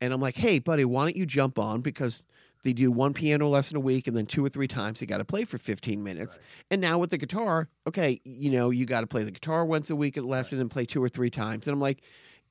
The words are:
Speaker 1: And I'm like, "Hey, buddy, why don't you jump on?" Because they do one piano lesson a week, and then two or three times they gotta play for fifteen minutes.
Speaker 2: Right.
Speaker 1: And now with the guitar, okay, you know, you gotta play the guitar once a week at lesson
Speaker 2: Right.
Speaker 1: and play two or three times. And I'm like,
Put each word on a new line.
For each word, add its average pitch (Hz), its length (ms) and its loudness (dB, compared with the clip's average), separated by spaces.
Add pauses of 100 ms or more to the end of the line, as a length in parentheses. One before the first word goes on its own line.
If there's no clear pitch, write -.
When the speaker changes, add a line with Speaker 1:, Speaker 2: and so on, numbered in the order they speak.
Speaker 1:
And 127 120 0
I'm 131 80 0
like, 131 140 0
"Hey, 208 240 4
buddy, 147 260 2
why 127 200 2
don't 170 100 0
you 185 100 -2
jump 135 320 2
on?" 110 240 0
Because 131 420 -4 (400)
they 131 80 2
do 123 200 4
one 135 220 2
piano 147 360 2
lesson 139 260 2
a 143 60 -2
week, 131 260 0
and 117 80 0
then 107 100 0
two 139 180 0
or 139 60 2
three 135 200 -2
times 110 320 -2
they - 40 -6
gotta 98 200 -2
play 107 180 -2
for - 140 -6
fifteen 104 460 -4
minutes. 92 340 -8
Speaker 2:
Right. - 80 -20 (260)
Speaker 1:
And 196 100 2
now 170 160 2
with 175 120 2
the 175 80 -2
guitar, 165 520 -2 (180)
okay, 156 360 0
you 135 280 -2
know, 123 180 4
you 123 160 2
gotta 117 220 0
play 113 160 -2
the 107 80 -4
guitar 160 340 -2
once 156 240 0
a 151 80 -2
week 143 200 0
at 139 80 -4
lesson 131 320 -2
Speaker 2:
Right. 131 40 2
Speaker 1:
and 117 100 -2
play 123 140 -2
two 131 180 0
or 123 60 2
three 123 200 0
times. 110 380 -4
And 143 60 0
I'm 143 80 0
like, 135 200 0 (500)